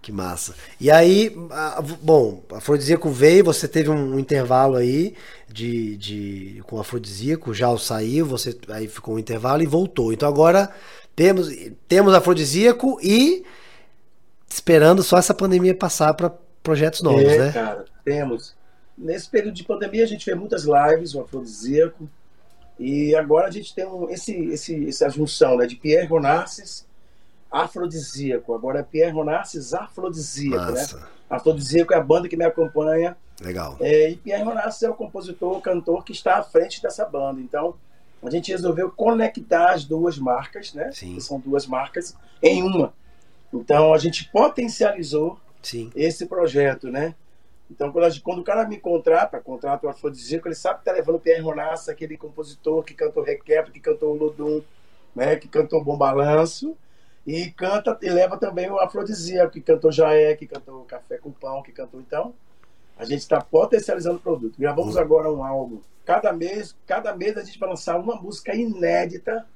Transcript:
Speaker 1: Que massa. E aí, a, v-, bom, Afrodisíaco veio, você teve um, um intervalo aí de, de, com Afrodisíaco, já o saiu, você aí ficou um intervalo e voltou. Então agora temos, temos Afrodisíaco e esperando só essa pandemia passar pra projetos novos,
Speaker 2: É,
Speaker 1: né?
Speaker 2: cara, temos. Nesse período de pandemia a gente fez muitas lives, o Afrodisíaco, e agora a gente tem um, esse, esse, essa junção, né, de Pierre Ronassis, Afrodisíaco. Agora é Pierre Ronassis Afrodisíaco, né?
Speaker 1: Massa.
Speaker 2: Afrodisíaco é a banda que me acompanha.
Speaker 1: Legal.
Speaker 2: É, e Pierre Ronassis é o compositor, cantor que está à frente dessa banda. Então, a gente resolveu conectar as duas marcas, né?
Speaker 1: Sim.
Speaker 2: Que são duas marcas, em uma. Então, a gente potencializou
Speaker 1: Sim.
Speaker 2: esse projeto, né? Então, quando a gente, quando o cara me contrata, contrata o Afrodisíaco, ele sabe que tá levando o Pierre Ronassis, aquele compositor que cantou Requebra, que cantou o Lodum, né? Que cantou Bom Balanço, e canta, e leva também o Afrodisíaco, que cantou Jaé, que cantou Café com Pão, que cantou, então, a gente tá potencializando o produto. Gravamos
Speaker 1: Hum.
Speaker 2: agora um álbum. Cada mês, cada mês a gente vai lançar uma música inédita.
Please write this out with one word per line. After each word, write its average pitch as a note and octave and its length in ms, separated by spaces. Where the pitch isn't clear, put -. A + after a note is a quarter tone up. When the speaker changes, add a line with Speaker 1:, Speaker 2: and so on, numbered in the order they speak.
Speaker 1:
Que - 100
massa. F#2 420
E C3+ 100
aí, F#3 420
a, D#3 320
v-, D#3 220
bom, C3+ 480
Afrodisíaco D3 580
veio, D3+ 360
você D#3 240
teve D#3 200
um, C#3+ 260
um C3+ 40
intervalo C3 560
aí C3+ 400
de, A2 480
de, G2+ 680
com A2 140
Afrodisíaco, A2+ 720
já B2 160
o A#2 80
saiu, A#2+ 480
você B2 320
aí A2 180
ficou - 260
um A2 60
intervalo A#2+ 420
e E3 40
voltou. C#3+ 460
Então C#3+ 160
agora E3 440
temos, F3+ 360
temos G3 280
Afrodisíaco F#3 840
e C4 440
esperando E3 540
só F3+ 140
essa F3+ 140
pandemia F#3 400
passar D#3+ 420
pra E3+ 180
projetos D#3 360
novos, C#3 220
Speaker 2:
É, D3 160
Speaker 1:
né? C#3 140
Speaker 2:
cara, G#2+ 320
temos. C#3 520
Nesse E3+ 320
período G#3 240
de F3 100
pandemia G#3 400
a - 20
gente G#3+ 180
fez F#3 120
muitas F#3 280
lives, D3 500
o C#3 60
Afrodisíaco, C3 880
e D3 360
agora D#3 320
a F#3 40
gente G3+ 240
tem F#3 120
um, F3+ 240
esse, F3+ 220
esse, D#3 400
essa - 200
junção, C#3+ 480
né, B2 100
de A#2+ 100
Pierre D#3+ 300
Ronassis, - 800
Afrodisíaco. C#3+ 1040
Agora C3 260
é - 20
Pierre E3 300
Ronassis D3+ 640
Afrodisíaco, C#3+ 1000
né? B2 80
Speaker 1:
Massa. - 280
Speaker 2:
Afrodisíaco D#3 640
é F3+ 40
a D#3+ 40
banda E3 280
que E3+ 80
me E3 80
acompanha. E3 720
Speaker 1:
Legal. E2+ 380
Speaker 2:
É, D3+ 300
e F3 60
Pierre G3+ 260
Ronassis A3 400
é A3+ 80
o - 40
compositor, F#3 640
cantor F3 440
que - 80
está F#3+ 260
à G#3 40
frente - 400
dessa - 220
banda. C3+ 360
Então, D3+ 340
a B2 80
gente E3+ 220
resolveu F3+ 380
conectar G#3+ 800
as D#3+ 120
duas D#3+ 340
marcas, C3+ 540
né? - 200
Speaker 1:
Sim. F2+ 220
Speaker 2:
Que F2+ 60
são C#3 200
duas C3+ 260
marcas, C3+ 500
em F3+ 200
uma. F3+ 300
Então, D3+ 400
a D#3 60
gente D#3+ 320
potencializou F#3 1080
Speaker 1:
Sim. A#2 320
Speaker 2:
esse D#3+ 320
projeto, C#3+ 600
né? D3 260
Então, C#3+ 200
quando E3+ 140
a E3+ 60
gente, - 120
quando F3+ 180
o F3 40
cara A3 220
me G#3 120
contrata, E3 640
contrata C#3 460
o C#3+ 40
Afrodisíaco, C#3 560
ele D#3+ 80
sabe - 260
que - 40
tá F#3 80
levando E3 240
o E3 40
Pierre E3 200
Ronassis, D#3 480
aquele D#3 300
compositor D3+ 640
que D3+ 120
cantou D#3 280
Requebra, D3+ 480
que - 100
cantou D3+ 340
o - 40
Lodum, D3+ 440
né? C#3+ 220
Que - 120
cantou D3+ 340
Bom C#3+ 140
Balanço, D3 800
e E3 260
canta, G#3 500
e F3+ 80
leva F#3 260
também F#3 340
o G3 80
Afrodisíaco, F#3 760
que D#3+ 80
cantou D#3+ 300
Jaé, D3+ 440
que D3+ 120
cantou C3+ 380
Café B2+ 320
com C#3+ 140
Pão, C3+ 320
que - 100
cantou, B2+ 280
então, D#3 340
a D#3 80
gente C#3 200
tá D3+ 140
potencializando F3+ 760
o - 40
produto. D#3 380
Gravamos D3 380
Speaker 1:
Hum. F3 40
Speaker 2:
agora D#3 320
um C#3 100
álbum. C3 360
Cada F3+ 280
mês, F#3 420
cada G#3 300
mês G#3 220
a - 40
gente - 160
vai F#3+ 100
lançar F3 300
uma A3 180
música G3 380
inédita. F#3 1000